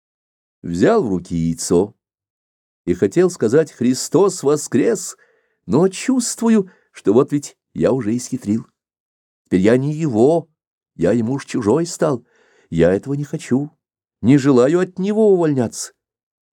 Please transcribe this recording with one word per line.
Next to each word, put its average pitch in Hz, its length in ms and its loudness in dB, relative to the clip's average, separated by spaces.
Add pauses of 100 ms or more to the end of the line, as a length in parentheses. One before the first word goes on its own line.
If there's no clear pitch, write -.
(640)
Взял 127 400 0
в 117 60 -4
руки 87 260 -4
яйцо 85 600 -2 (880)
и 87 80 -2
хотел 175 360 0
сказать: 151 420 0
«Христос 151 720 -2
воскрес!», 151 720 -2 (500)
но 135 220 2
чувствую, 226 840 -2 (200)
что - 220 -2
вот 139 180 2
ведь 143 260 -6 (160)
я - 180 0
уже 120 260 -2
исхитрил. 123 500 -6 (800)
Теперь 92 160 0
я 110 160 4
не 143 160 -4
его, 151 560 0 (460)
я 82 160 0
ему 117 220 -2
уж 139 120 -8
чужой 131 400 0
стал. 151 400 -4 (440)
Я 82 240 2
этого 117 200 -4
не 143 100 -6
хочу, 143 460 -4 (520)
не 127 160 4
желаю 135 420 4
от 185 180 -4
него 208 360 2
увольняться. 143 600 -2 (600)